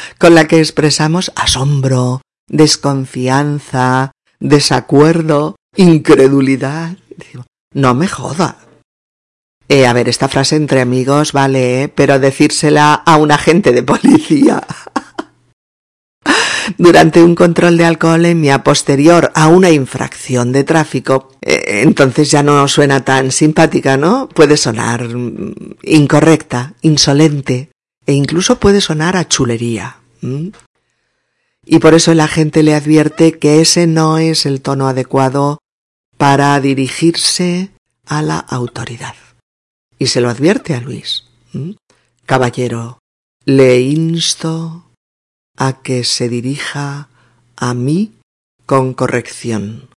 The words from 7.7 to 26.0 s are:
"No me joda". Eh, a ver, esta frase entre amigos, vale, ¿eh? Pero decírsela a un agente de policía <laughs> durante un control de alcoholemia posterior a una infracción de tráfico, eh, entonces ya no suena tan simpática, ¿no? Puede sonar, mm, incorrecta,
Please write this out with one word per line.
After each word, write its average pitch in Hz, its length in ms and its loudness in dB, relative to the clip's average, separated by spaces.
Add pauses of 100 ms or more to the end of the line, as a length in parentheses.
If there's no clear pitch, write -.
"No 131 200 2
me 160 140 -2
joda". 151 480 -6 (1120)
Eh, 135 180 4
a 120 60 2
ver, 120 160 0
esta 139 200 -2
frase 139 280 -2
entre 139 240 0
amigos, 131 520 0
vale, 135 500 0
¿eh? 147 60 -6
Pero 139 300 2
decírsela 147 760 2
a 160 220 2
un 151 160 2
agente 156 400 2
de 123 100 2
policía - 840 0
<laughs> - 2000 -10
durante 165 440 6
un 170 120 4
control 170 420 2
de 170 80 2
alcoholemia 165 760 0
posterior 143 720 2
a 156 140 2
una 180 220 6
infracción 127 840 -2
de 139 100 2
tráfico, 139 680 -2 (100)
eh, - 400 -2
entonces 143 480 2
ya 147 140 2
no 143 240 2
suena 139 360 0
tan 131 280 0
simpática, 156 640 0
¿no? 196 320 -2
Puede 147 280 2
sonar, 117 520 -4
mm, - 720 -12
incorrecta, 151 1000 0